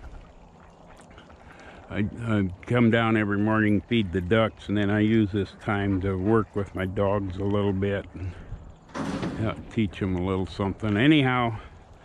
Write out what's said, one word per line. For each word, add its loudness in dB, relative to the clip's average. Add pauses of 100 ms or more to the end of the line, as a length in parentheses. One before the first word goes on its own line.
(1900)
I, -2 (200)
I 2 (140)
come 4
down 4
every 0
morning, 2
feed 0
the -2
ducks, 0
and 0
then 0
I 2
use 4
this -2 (100)
time 0
to -2
work 2
with -4
my -2
dogs 0
a -4
little 2
bit -2
and, -8 (1040)
yeah, -2 (180)
teach -2
'em -2
a -2
little -2
something. -2
Anyhow, 2 (460)